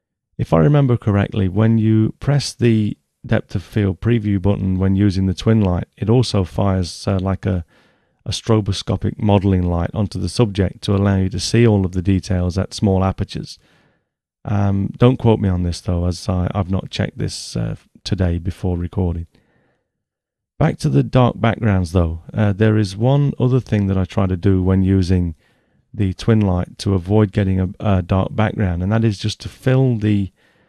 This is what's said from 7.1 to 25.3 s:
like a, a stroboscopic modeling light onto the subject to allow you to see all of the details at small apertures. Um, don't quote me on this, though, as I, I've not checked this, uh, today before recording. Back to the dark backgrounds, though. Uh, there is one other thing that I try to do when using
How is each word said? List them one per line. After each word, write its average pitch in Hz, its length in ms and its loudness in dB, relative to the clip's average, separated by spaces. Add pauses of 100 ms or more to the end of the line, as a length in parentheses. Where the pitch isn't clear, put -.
like 95 260 -4
a, 92 180 -2 (640)
a - 40 -6
stroboscopic 101 880 -2
modeling 98 440 2
light 87 320 0
onto 98 240 -4
the 90 100 -4
subject 98 540 -2
to 104 120 -2
allow 98 220 2
you 95 120 0
to - 120 -6
see 117 260 2
all 101 200 2
of 87 60 -8
the 92 100 -2
details 90 560 -2
at - 160 -6
small 95 300 2
apertures. - 540 -6 (840)
Um, 101 520 0
don't 123 220 4
quote 110 220 2
me 98 100 0
on 90 140 0
this, 87 180 -4
though, 87 240 -2
as 87 220 -4
I, 90 260 -2
I've 92 160 -4
not - 200 -4
checked - 280 -6
this, - 380 -8
uh, 110 200 -4 (280)
today 87 340 -2
before 87 400 -4
recording. 87 480 -4 (1300)
Back - 200 0
to 156 100 -4
the 135 140 2
dark 120 380 2
backgrounds, 98 520 0
though. 82 300 0 (100)
Uh, 104 220 0
there 107 240 2
is 98 180 -2
one 139 420 2
other 127 220 2
thing 104 280 0
that 95 100 0
I 92 60 0
try 98 220 0
to 92 100 0
do 95 260 2
when 95 200 2
using 92 520 2 (580)